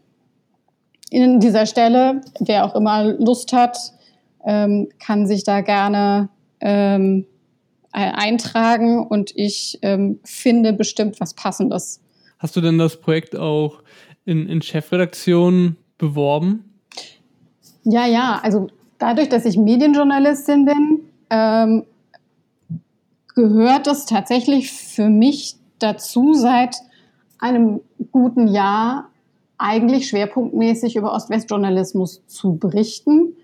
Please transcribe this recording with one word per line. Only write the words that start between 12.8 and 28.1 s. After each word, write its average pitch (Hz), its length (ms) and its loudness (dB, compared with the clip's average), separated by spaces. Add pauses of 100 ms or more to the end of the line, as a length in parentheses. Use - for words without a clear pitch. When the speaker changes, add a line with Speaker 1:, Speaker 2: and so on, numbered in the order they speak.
Speaker 2:
Projekt 160 380 -4
auch 151 460 -4 (420)
in, 160 240 -4
in 160 140 -2
Chefredaktion 175 1120 0 (220)
beworben? 151 800 -2 (1040)
Speaker 1:
Ja, 233 220 2
ja, 233 360 0
also 208 260 -2 (300)
dadurch, 240 300 0
dass 233 160 0
ich 202 140 0
Medienjournalistin 285 1080 2
bin, 294 360 2 (280)
ähm, 220 560 2 (1500)
gehört 233 540 2
es 285 180 -4
tatsächlich 247 640 -2
für - 380 -2
mich 240 460 0 (240)
dazu, 240 520 0
seit 247 440 2 (640)
einem 233 440 0 (280)